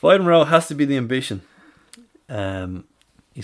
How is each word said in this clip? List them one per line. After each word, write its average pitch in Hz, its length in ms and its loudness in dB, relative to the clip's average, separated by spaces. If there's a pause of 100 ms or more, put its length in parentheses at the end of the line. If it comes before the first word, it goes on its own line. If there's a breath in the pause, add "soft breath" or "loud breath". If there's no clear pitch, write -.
Biden 190 240 4
row 170 180 6
has 165 240 2
to 156 80 -8
be 147 100 0
the 139 120 -2
ambition. 127 440 -4 (880 soft breath)
Um, 95 560 -8 (480)
he - 100 -20